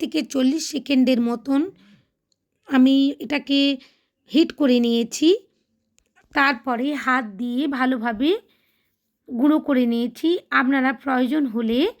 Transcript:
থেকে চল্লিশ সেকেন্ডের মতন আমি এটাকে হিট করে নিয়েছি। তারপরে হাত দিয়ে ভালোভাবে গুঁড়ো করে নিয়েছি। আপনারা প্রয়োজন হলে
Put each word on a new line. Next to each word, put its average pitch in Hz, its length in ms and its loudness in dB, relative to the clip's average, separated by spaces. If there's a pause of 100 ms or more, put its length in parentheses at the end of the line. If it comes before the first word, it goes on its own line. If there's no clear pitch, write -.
থেকে 320 180 -4 (140)
চল্লিশ 269 380 0
সেকেন্ডের 262 520 0
মতন 240 380 -2 (1080)
আমি 269 280 4 (240)
এটাকে 277 400 -2 (720)
হিট 320 160 4 (120)
করে 247 200 4
নিয়েছি। 233 480 0 (1040)
তারপরে 262 520 -2 (180)
হাত 254 200 0 (140)
দিয়ে 240 300 -4
ভালোভাবে 254 600 -2 (1000)
গুঁড়ো 294 320 2
করে 254 260 0
নিয়েছি। 233 420 -2 (320)
আপনারা 262 300 2 (120)
প্রয়োজন 262 440 0
হলে 226 320 -2 (220)